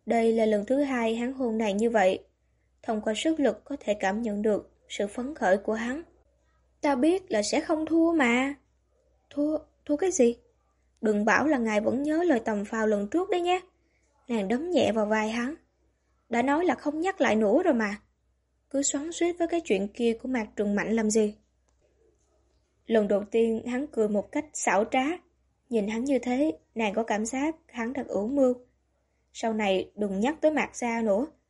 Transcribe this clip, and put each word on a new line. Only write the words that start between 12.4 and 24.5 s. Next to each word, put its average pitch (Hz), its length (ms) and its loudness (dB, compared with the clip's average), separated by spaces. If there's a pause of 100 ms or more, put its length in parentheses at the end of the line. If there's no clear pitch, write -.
phào 220 220 -2
lần 208 200 0
trước 359 220 -2
đấy 359 120 0
nhé. 359 200 0 (640)
Nàng 220 200 -2
đấm 269 240 -2
nhẹ 226 200 4
vào 214 140 0
vai 214 240 0
hắn. 240 260 -4 (760)
Đã 233 120 0
nói 285 240 2
là 330 100 2
không 302 260 -4
nhắc 381 200 -2
lại 226 140 4
nữa 220 280 2
rồi 349 100 2
mà. 208 240 -2 (760)
Cứ 277 120 0
xoắn 294 280 -4
xuýt 339 280 -2
với 339 80 0
cái 339 140 -2
chuyện 202 260 0
kia 233 260 -2
của 226 140 -12
Mạc 254 180 -4 (100)
Trừng 202 200 0
Mạnh 196 200 0
làm 220 140 2
gì? 214 260 2 (1500)
Lần 220 220 2
đầu 202 240 0
tiên 226 360 0
hắn 247 200 -4
cười 220 220 0
một 208 220 -4
cách 302 220 -4